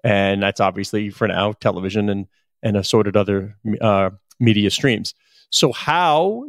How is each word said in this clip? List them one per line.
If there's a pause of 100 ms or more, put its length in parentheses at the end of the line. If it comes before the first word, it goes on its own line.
And
that's
obviously,
for
now,
television
and, (340)
and
assorted
other, (240)
uh, (300)
media
streams. (380)
So
how